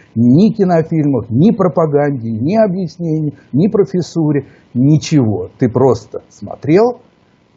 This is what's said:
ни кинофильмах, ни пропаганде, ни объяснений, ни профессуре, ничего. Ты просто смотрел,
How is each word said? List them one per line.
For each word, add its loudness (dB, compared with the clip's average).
ни 4
кинофильмах, -2
ни 2
пропаганде, 0
ни -2
объяснений, -2
ни 2
профессуре, -2
ничего. 0
Ты 0
просто -2
смотрел, -2